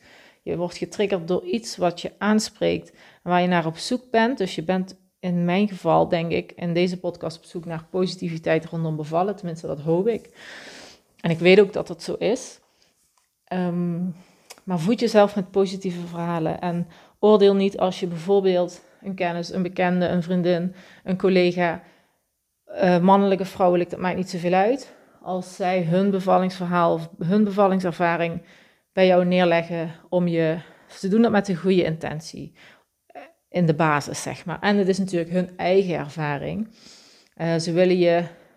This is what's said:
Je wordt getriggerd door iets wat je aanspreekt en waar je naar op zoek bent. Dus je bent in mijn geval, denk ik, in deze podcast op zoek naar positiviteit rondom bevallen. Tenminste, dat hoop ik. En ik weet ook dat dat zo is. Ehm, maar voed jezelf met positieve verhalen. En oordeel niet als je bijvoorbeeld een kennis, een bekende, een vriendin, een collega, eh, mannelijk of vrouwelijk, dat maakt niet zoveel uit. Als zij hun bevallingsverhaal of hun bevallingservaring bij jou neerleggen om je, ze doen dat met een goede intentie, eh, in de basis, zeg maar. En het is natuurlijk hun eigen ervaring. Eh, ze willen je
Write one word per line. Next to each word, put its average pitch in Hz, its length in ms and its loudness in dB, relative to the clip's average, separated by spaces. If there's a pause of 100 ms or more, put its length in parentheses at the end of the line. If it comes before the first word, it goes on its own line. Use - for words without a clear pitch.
(420)
Je - 160 -6
wordt 175 200 -6
getriggerd 180 500 -2
door 180 180 -2
iets 233 320 -6
wat 170 240 -2
je - 160 -10
aanspreekt 196 760 0
en - 400 -10
waar 175 100 4
je 180 60 0
naar 175 180 2
op 165 120 -6
zoek - 340 -6
bent. 226 260 2
Dus 185 180 -4
je 165 80 -6
bent 185 340 -4 (220)
in 175 260 -2
mijn 185 220 2
geval, 165 400 2
denk 165 240 -2
ik, 165 200 -4
in 175 220 -6
deze 180 260 0
podcast 170 380 -8
op - 60 -20
zoek 170 220 -12
naar 160 240 -10
positiviteit 165 760 -2
rondom 165 300 -4
bevallen. 165 400 -2
Tenminste, 165 320 -10
dat 151 120 -6
hoop 165 280 0
ik. 233 220 -4 (920)
En 170 100 -2
ik 160 100 0
weet 180 200 8
ook 202 140 4
dat - 140 -6
dat - 160 -14
zo 180 100 -8
is. - 460 -4 (840)
Ehm, 175 600 -4 (600)
maar 180 160 -2
voed 208 200 0
jezelf 208 360 4
met 190 160 -6
positieve 185 560 -2
verhalen. 170 540 -4
En 175 260 -4 (320)
oordeel 202 360 6
niet 196 220 0
als 185 220 -2
je 190 80 -4
bijvoorbeeld 180 760 0 (240)
een 196 100 -8
kennis, 175 380 -4
een 190 100 -2
bekende, 180 440 0
een 180 160 0
vriendin, 180 520 0 (280)
een 185 140 -4
collega, 180 680 2 (800)
eh, 180 340 2
mannelijk 196 420 4
of 185 60 -8
vrouwelijk, 180 420 0
dat - 100 -10
maakt 180 160 -4
niet 185 140 -6
zoveel 175 240 -4
uit. 214 400 0 (280)
Als 180 340 -8
zij 185 280 0
hun 185 280 2
bevallingsverhaal 180 800 2
of 165 160 -6 (100)
hun 196 240 2
bevallingservaring 180 960 0 (520)
bij 185 140 4
jou 180 180 6
neerleggen 170 640 0 (180)
om 180 180 0
je, 165 300 0 (300)
ze - 200 -8
doen 214 140 2
dat 226 100 2
met 202 160 0
een 190 80 -2
goede 185 280 2
intentie, 156 680 -8 (520)
eh, - 160 -20 (280)
in 175 160 2
de 160 80 4
basis, 147 480 0
zeg 131 240 -10
maar. 160 140 -8
En 202 180 2
het 196 100 2
is 190 100 2
natuurlijk 180 340 -4
hun 180 260 -4
eigen 180 380 2
ervaring. 147 760 -6 (640)
Eh, 165 200 -2
ze 165 160 -2
willen 180 260 4
je 170 260 4 (340)